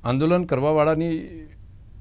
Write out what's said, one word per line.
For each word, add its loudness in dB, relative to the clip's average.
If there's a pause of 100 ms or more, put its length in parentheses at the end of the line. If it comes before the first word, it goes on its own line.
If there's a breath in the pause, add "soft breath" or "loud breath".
આંદોલન 2
કરવાવાળાની 2 (800)